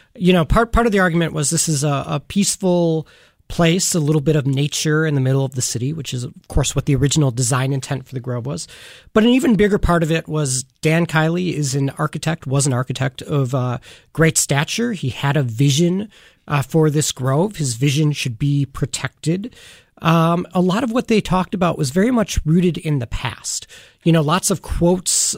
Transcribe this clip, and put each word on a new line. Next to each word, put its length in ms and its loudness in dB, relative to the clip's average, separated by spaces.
you 160 2
know, 140 4
part, 280 2
part 120 2
of 60 2
the 80 2
argument 340 2
was 160 -2
this 180 -2
is 160 0
a, 240 -2
a 120 -4
peaceful 880 0
place, 460 2
a 60 0
little 220 2
bit 140 2
of 120 0
nature 600 0
in 80 0
the 60 2
middle 240 2
of 80 -8
the 80 -4
city, 320 -4
which 200 -8
is, 100 -6
of 100 -12
course, 280 0
what 100 -2
the 100 2
original 360 2
design 420 0
intent 340 -6
for 60 -18
the 60 -8
grove 260 -8
was. 220 -8
But 100 6
an 60 6
even 260 4
bigger 240 2
part 240 2
of 80 0
it 160 -2
was 360 -2
Dan 260 2
Kiley 460 0
is 200 -4
an 180 0
architect, 560 -6
was 200 0
an 60 0
architect 500 -4
of, 320 -2
uh, 240 -2
great 240 2
stature. 560 -2
He 160 -4
had 260 -2
a 80 2
vision, 680 0
uh, 140 -2
for 300 2
this 200 0
grove. 460 -2
His 160 -4
vision 380 2
should 260 -6
be 300 0
protected. 880 -6
Um, 540 2
a 80 2
lot 220 0
of 80 -2
what 160 -2
they 120 2
talked 360 -2
about 220 0
was 120 -2
very 220 2
much 340 0
rooted 320 2
in 220 -2
the 80 -6
past. 580 -8
You 80 4
know, 100 6
lots 300 0
of 100 -2
quotes, 760 0